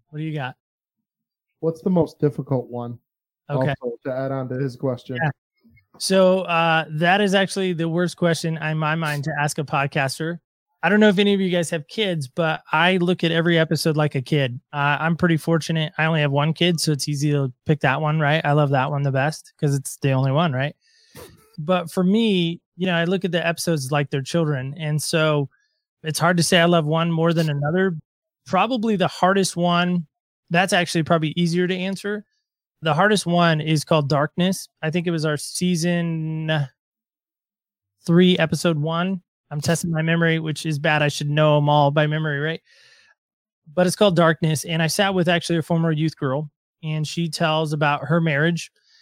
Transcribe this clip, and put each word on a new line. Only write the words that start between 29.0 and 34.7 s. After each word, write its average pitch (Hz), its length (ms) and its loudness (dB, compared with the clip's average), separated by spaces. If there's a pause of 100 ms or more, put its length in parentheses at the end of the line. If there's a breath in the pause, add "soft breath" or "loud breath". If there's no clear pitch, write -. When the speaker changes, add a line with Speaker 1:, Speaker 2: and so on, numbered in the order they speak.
Speaker 1:
hardest 190 500 0
one, 175 480 0 (460)
that's 185 220 2
actually 175 300 0
probably 160 320 2
easier 175 320 0
to 185 80 -2
answer. 196 480 -6 (600)
The 156 100 0
hardest 196 320 2
one 170 360 4
is 156 220 0
called 151 260 2
Darkness. 156 600 -2 (140)